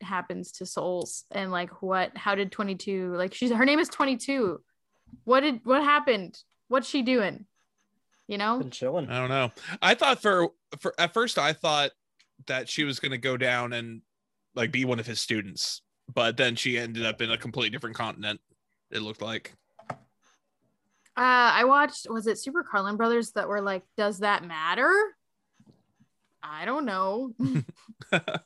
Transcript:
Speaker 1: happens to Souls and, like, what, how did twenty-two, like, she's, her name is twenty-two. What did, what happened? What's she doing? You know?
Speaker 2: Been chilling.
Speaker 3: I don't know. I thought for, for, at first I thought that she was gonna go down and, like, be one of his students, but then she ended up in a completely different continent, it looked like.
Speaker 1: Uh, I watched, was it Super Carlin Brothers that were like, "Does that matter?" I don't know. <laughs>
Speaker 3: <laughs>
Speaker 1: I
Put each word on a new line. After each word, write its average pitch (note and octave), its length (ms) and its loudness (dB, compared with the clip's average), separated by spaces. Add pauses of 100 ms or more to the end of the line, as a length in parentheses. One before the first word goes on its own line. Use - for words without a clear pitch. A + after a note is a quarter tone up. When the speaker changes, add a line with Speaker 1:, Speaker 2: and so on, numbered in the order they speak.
Speaker 1:
happens F3+ 520 -8
to F#3 120 -12
Souls F3 680 -6
and, F#3+ 200 -4
like, F3 300 -6
what, F#3 360 -2
how G3+ 180 0
did G3 160 0
twenty-two, F#3+ 640 -4
like, F3+ 180 -2
she's, B3 180 0
her A#3+ 140 4
name D4 140 4
is D#4+ 100 0
twenty-two. C4 720 0 (640)
What B3 160 6
did, C#4 240 2
what C4 180 4
happened? C#4+ 560 2 (300)
What's B3 220 0
she C#4+ 120 0
doing? A3 440 0 (840)
You G#3 100 -6
know? G#3+ 220 0
Speaker 2:
Been C#3 100 -6
chilling. C3 400 -4
Speaker 3:
I A#2+ 100 -2
don't B2+ 100 -2
know. C3 220 2 (300)
I G3 140 6
thought C4+ 260 4
for, F3+ 280 4 (300)
for, - 200 -4
at E3+ 140 2
first A3+ 260 0
I D3+ 140 4
thought D3 380 0 (560)
that C3 220 -4
she D3+ 140 -2
was C#3 160 -2
gonna C3+ 180 0
go B2+ 200 0
down B2 360 0
and, A#2 280 -8 (520)
like, A#2+ 180 0
be C3 120 2
one B2 160 0
of A2+ 80 -6
his A2 140 -6
students, - 600 -4 (320)
but A#2 220 2
then B2 200 2
she A#2+ 220 -2
ended A#2 280 -4
up A2 160 -2
in A2+ 100 0
a A#2 60 0
completely A2+ 320 -4
different A2 260 -8
continent, G#2+ 460 -6 (500)
it G#2+ 100 -6
looked G#2+ 200 -10
like. G#2+ 320 -8 (360)
Speaker 1:
Uh, - 60 -10 (1200)
I A#3+ 480 6
watched, C#4+ 440 4
was A3+ 180 -4
it A3+ 100 2
Super D4+ 260 -4
Carlin G3+ 340 -2
Brothers A#3 340 2
that G3 180 -2
were G3+ 120 -2
like, G3 220 -2 (140)
"Does G#3 220 0
that G3+ 260 2
matter?" F#3 480 2 (1500)
I D#3 220 -10
don't C4+ 220 -2
know. G#3 540 -2
<laughs> - 0 -
Speaker 3:
<laughs> - 720 -4
Speaker 1:
I E3+ 100 4 (240)